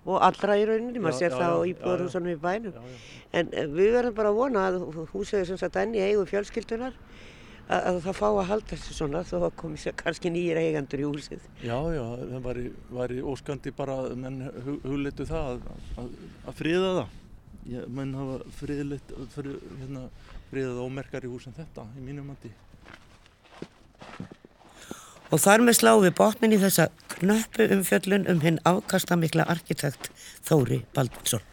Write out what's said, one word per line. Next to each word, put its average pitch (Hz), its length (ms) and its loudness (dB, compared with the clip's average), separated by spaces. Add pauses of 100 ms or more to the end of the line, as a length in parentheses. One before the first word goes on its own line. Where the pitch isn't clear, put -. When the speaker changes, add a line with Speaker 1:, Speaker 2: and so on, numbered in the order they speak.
Speaker 1:
Og 185 180 -2
allra 208 400 4
í 208 80 4
rauninni, 233 320 -2
maður 170 160 2
Speaker 2:
Já, 127 60 -2
Speaker 1:
sér 175 100 4
Speaker 2:
já, 127 80 -2
Speaker 1:
það 175 140 2
á - 0 -
Speaker 2:
já, 170 80 2
já, - 20 2
já. 180 100 0
Speaker 1:
íbúðarhúsunum 180 600 -2
í 160 80 -6
bænum. 190 320 -4
Speaker 2:
Já, 117 100 -16
já. 123 380 -18 (100)
Speaker 1:
En, - 220 0
eh, 143 160 -2
við 185 240 4
verðum 240 240 2
bara 214 160 2
að 214 80 2
vona 240 260 2
að 185 140 0
hú-, 160 300 -8
húsið 202 280 -4
er 185 80 0
sem 180 140 -6
sagt 180 180 -4
enn 214 160 -2
í 202 80 2
eigu 202 240 2
fjölskyldunnar, 226 680 -4 (720)
að, 180 160 0
að 180 180 0
það 185 160 -4
fái 208 140 2
að 196 160 0
halda 208 320 -4
sig - 160 -12
svona, 156 260 -4
þó 170 160 -6
að 170 180 0
komi 156 220 -10
sér - 160 -6
kannski 165 380 -4
nýir 170 260 0
eigendur 151 460 0
í - 20 -2
húsið. 147 380 -8 (160)
Speaker 2:
Já, 117 160 -4 (160)
já, 147 100 -2 (300)
það 127 100 -8
væri, 123 220 -6 (240)
væri 123 340 -4
óskandi 139 540 -6
bara 135 240 -4
að 123 160 -6
menn 131 260 -8
hu-, 135 400 -8
hugleiddu 139 460 -4
það 156 240 -4
að, 117 180 -8 (280)
að, 120 120 -10 (300)
að - 180 -14
friða 180 380 2
það. 110 220 -4 (420)
Já, 123 260 -10
menn 135 320 -6
hafa 131 220 -6 (100)
friðleitt, 143 640 -8 (140)
frið-, 139 340 -10 (140)
hérna, 131 320 -12 (380)
friðað 127 360 -4
ómerkari 131 480 -8
hús 123 160 -12
en 123 80 -16
þetta, 151 320 -14
í 131 160 -14
mínum 139 240 -10
mati. 135 240 -14 (2750)
Speaker 1:
Og 156 100 4
þar 214 240 8
með 233 140 8
sláum 226 260 8
við 175 80 8
botninn 214 400 4
í 214 80 8
þessa 185 300 6 (180)
knöppu 214 640 2
umfjöllun 196 580 2
um 175 140 4
hinn 165 220 4
afkastamikla 175 840 4
arkitekt - 640 -2 (300)
Þóri 131 500 4
Baldvinsson. - 500 -2 (120)